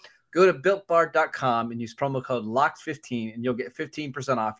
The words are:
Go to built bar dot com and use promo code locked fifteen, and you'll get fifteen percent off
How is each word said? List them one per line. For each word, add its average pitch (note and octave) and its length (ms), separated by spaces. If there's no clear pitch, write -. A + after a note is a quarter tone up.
Go F3+ 140
to F3+ 80
built F#3 320
bar E3+ 220
dot D#3 240
com A#2+ 400
and A#2 80
use A2+ 140
promo C3+ 300
code A#2+ 200
locked B2+ 360
fifteen, A#2 520
and A#2 120
you'll B2+ 100
get A#2+ 200
fifteen D3+ 380
percent B2+ 280
off G#2+ 200